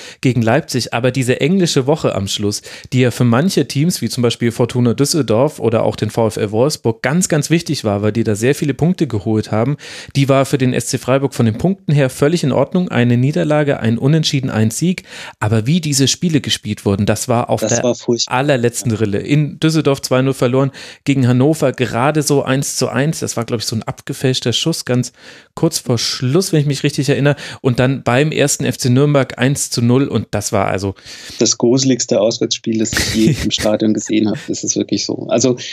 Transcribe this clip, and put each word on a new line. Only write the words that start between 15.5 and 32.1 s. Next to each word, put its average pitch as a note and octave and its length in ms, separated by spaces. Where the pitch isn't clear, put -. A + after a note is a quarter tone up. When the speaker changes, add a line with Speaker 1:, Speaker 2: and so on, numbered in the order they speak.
Speaker 1:
wie E3+ 140
diese C#3 260
Spiele D#3+ 340
gespielt - 420
wurden, G2+ 220
das G#2 220
war A#2+ 240
auf A#2 100
Speaker 2:
Das A2 140
Speaker 1:
der A#2 80
Speaker 2:
war A#2+ 100
furchtbar. A#2+ 440
Speaker 1:
allerletzten B2+ 540
Rille. G2+ 280
In D3 400
Düsseldorf D3 420
zwei B2+ 220
null C3+ 100
verloren, C3 380
gegen C3+ 240
Hannover C3 440
gerade B2+ 520
so C#3 180
eins C3+ 340
zu A#2+ 140
eins. C#3+ 300
Das - 180
war, A#2+ 80
glaub A#2+ 140
ich, - 80
so - 80
ein G#2+ 80
abgefälschter - 680
Schuss, - 320
ganz B2 300
kurz - 240
vor A#2+ 220
Schluss, D3+ 540
wenn D#3 80
ich C#3 40
mich C#3+ 160
richtig C#3+ 280
erinnere. C#3 260
Und A#2+ 160
dann C3 240
beim C#3 300
ersten C#3+ 340
F B2+ 140
C C3 100
Nürnberg C#3 480
eins C3 320
zu A#2+ 140
null. B2+ 240
Und - 240
das G#2 220
war G2+ 160
also G2 260
Speaker 2:
das A2+ 220
gruseligste B2 600